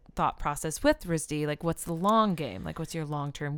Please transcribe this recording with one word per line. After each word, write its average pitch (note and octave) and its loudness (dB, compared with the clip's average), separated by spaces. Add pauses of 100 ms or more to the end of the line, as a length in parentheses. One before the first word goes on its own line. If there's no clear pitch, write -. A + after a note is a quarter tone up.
(160)
thought D#3+ 2
process D3+ -2
with D4+ 4
risd? D3+ 0
Like, D3 -4
what's E3 -2
the E3+ -4
long G3+ 4
game? C3+ -6
Like, - -6
what's D#3+ -6
your D#3+ -4
long-term D3 -4